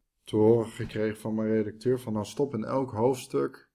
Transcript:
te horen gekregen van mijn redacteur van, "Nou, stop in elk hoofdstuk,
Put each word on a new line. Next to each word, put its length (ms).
te 120
horen 340
gekregen 500
van 140
mijn 140
redacteur 520
van, 120
"Nou, 120
stop 300
in 100
elk 260
hoofdstuk, 840